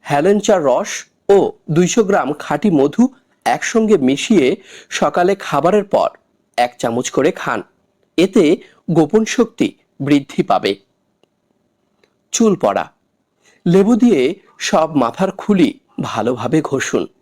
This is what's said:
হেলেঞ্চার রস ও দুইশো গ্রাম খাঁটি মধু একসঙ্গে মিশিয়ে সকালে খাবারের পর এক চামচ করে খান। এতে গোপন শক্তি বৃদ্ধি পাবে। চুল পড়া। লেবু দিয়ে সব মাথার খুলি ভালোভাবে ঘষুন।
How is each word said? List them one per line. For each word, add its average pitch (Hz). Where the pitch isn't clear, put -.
হেলেঞ্চার 196
রস 143
ও 202
দুইশো 175
গ্রাম 180
খাঁটি 190
মধু 147
একসঙ্গে 208
মিশিয়ে 139
সকালে 180
খাবারের 185
পর 90
এক 123
চামচ 120
করে 143
খান। 120
এতে 190
গোপন 165
শক্তি -
বৃদ্ধি 143
পাবে। 98
চুল 220
পড়া। 98
লেবু 196
দিয়ে 214
সব 160
মাথার 156
খুলি 185
ভালোভাবে 120
ঘষুন। 123